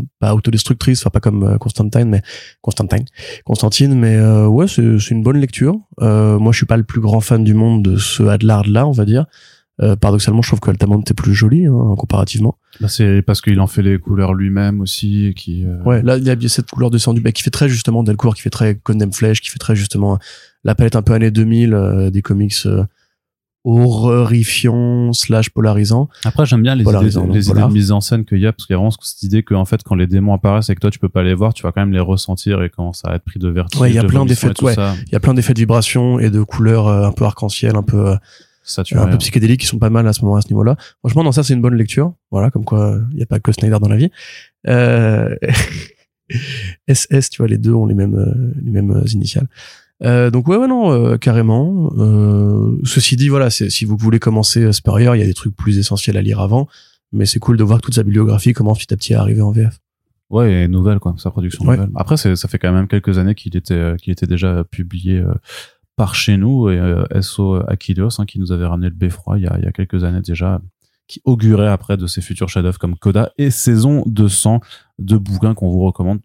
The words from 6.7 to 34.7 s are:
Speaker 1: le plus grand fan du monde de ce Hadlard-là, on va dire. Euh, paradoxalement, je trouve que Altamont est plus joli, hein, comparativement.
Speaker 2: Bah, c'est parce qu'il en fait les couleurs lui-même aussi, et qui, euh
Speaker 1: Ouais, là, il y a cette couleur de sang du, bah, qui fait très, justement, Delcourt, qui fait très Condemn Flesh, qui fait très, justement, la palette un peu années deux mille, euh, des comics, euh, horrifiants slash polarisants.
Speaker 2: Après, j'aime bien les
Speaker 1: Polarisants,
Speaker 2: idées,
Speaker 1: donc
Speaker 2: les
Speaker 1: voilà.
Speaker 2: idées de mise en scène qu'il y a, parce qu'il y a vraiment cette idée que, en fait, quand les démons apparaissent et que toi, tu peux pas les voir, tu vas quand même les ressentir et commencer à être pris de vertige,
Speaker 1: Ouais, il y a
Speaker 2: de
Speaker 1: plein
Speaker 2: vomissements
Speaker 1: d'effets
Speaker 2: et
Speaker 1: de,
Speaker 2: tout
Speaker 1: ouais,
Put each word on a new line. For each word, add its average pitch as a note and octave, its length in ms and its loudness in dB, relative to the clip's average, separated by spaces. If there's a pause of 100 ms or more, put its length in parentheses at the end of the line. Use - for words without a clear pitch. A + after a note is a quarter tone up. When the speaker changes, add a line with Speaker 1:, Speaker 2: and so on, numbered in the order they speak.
Speaker 1:
le A2+ 80 2
plus - 160 -4
grand A2 200 2
fan A2 240 2
du G#2+ 100 4
monde A2 280 2
de F#2 140 2
ce - 280 -2
Hadlard-là, G#2 640 2
on D3+ 60 0
va A2 120 2
dire. B2 220 2 (560)
Euh, G2+ 140 2
paradoxalement, G#2 460 2
je - 60 -2
trouve - 120 0
que - 80 -2
Altamont G2+ 320 2
est G#2 140 -4
plus - 180 0
joli, A2 320 4
hein, A#2+ 320 2
comparativement. G#2 640 -2 (240)
Speaker 2:
Bah, G2+ 60 -2
c'est G2 340 2
parce G2+ 180 0
qu'il G2+ 200 2
en F#2+ 60 2
fait - 140 -2
les G2 180 2
couleurs F#2+ 360 0
lui-même G2 480 -2
aussi, G2+ 440 -2
et G2 60 -2
qui, F2+ 320 -8
euh F2+ 200 -6
Speaker 1:
Ouais, A#2+ 180 2
là, B2+ 160 2
il C3 60 -4
y C3 60 2
a B2 60 2 (120)
cette - 220 -4
couleur B2 200 -2
de A#2 80 2
sang A#2 160 0
du, A#2 80 0
bah, A#2 100 0
qui - 100 -6
fait - 80 -2
très, C#3 200 0
justement, A#2 320 0
Delcourt, G#2+ 320 0
qui - 80 -12
fait A#2 80 -4
très G#2+ 240 0
Condemn G#2+ 360 -2
Flesh, A2 300 0
qui - 80 -14
fait - 100 -14
très, - 180 -2
justement, G2+ 420 0 (460)
la G#2+ 100 0
palette A#2 220 2
un G#2+ 60 0
peu A2 120 2
années A2 160 2
deux A2 140 2
mille, A2+ 280 2
euh, F#2+ 380 0
des G2 100 0
comics, G2+ 320 -2 (140)
euh, G2 180 0 (800)
horrifiants A#2+ 1500 2
slash A2 340 0
polarisants. A2 600 0 (160)
Speaker 2:
Après, C3 200 0
j'aime A#2 180 2
bien C3 120 2
les A#2+ 100 0
Speaker 1:
Polarisants, G2 380 2
Speaker 2:
idées, F#2 60 -2
Speaker 1:
donc F#2 80 0
Speaker 2:
les G2+ 100 2
Speaker 1:
voilà. G2+ 160 2
Speaker 2:
idées G#2 60 4
de G#2 60 2
mise G2+ 180 2
en G#2 100 0
scène A2+ 240 -2
qu'il G2 120 0
y G2+ 80 2
a, A2 60 0
parce - 140 -12
qu'il F#2+ 80 -2
y - 20 0
a - 20 0
vraiment G#2+ 120 0 (100)
cette - 220 -14
idée G2+ 200 0
que, - 120 -4
en F#2+ 100 0
fait, - 180 -4
quand - 120 -4
les F2+ 120 2
démons G2 280 2
apparaissent G2+ 340 0
et G2 60 0
que E2+ 60 -8
toi, G#2 100 0
tu - 80 -8
peux F#2+ 100 -2
pas F#2 140 0
les F#2 120 2
voir, G#2+ 200 0
tu - 80 -12
vas F2 100 -4
quand G2 80 -2
même G2+ 120 0
les F#2 80 0
ressentir F#2+ 640 -2
et F2+ 60 -4
commencer F2 380 -10
à F2 80 -4
être E2+ 100 -8
pris - 160 -12
de F#2 80 -2
vertige, F2 320 -4
Speaker 1:
Ouais, B2+ 100 4
il A#2 40 2
y A2+ 40 2
a A#2 40 2
Speaker 2:
de G2 60 2
Speaker 1:
plein F#2 120 2
Speaker 2:
vomissements - 60 0
Speaker 1:
d'effets B2+ 220 0
Speaker 2:
et - 20 2
Speaker 1:
de, G2 40 -4
Speaker 2:
tout - 120 -4
Speaker 1:
ouais, A#2 80 2